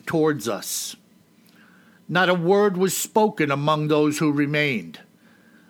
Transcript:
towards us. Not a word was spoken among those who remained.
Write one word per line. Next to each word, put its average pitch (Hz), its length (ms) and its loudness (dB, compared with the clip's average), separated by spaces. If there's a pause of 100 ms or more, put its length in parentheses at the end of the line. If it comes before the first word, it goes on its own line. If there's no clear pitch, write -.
towards 151 440 0
us. - 460 -8 (1120)
Not 175 200 2
a 180 40 6
word 190 420 2
was 185 200 0
spoken 214 560 0
among 151 360 0
those 151 300 2
who 151 140 0
remained. 143 680 -2 (720)